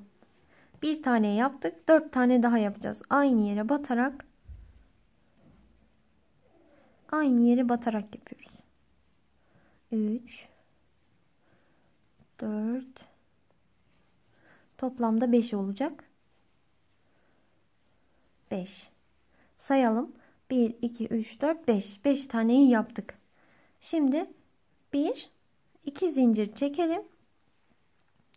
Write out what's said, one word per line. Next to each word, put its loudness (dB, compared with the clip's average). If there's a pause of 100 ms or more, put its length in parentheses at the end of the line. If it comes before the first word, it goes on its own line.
(840)
Bir -4
tane 2
yaptık, -4
dört 4
tane 4
daha 2
yapacağız. -4
Aynı 2
yere -2
batarak, -4 (2750)
aynı 2
yere 4
batarak -4
yapıyoruz. -20 (1400)
Üç, -6 (1900)
dört, -6 (1700)
toplamda 0
beş 2
olacak. -6 (2500)
Beş. -12 (680)
Sayalım. 0 (380)
Bir, 2
iki, -6
üç, -6
dört, -2
beş. -2
Beş 2
taneyi 4
yaptık. -2 (600)
Şimdi 0 (600)
bir, -4 (540)
iki -4
zincir 2
çekelim. -2 (1300)